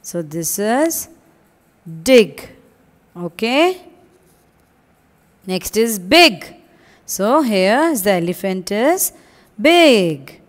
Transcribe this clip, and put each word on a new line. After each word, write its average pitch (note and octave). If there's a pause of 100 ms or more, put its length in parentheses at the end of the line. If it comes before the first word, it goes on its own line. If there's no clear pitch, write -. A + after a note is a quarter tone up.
So F3
this D#3+
is C4+ (960)
dig. A3 (680)
Okay. B3+ (1700)
Next F#3
is A3+
big. G3+ (500)
So A#3+
here A#3
the G3+
elephant F3+
is C#4+ (480)
big. G#3+